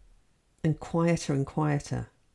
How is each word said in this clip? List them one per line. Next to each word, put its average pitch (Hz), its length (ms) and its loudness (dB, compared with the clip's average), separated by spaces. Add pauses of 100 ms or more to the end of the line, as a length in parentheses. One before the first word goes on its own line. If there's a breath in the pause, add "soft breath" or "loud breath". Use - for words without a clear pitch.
(640)
and 156 160 0
quieter 165 540 0
and 139 100 0
quieter. 143 640 -2 (260)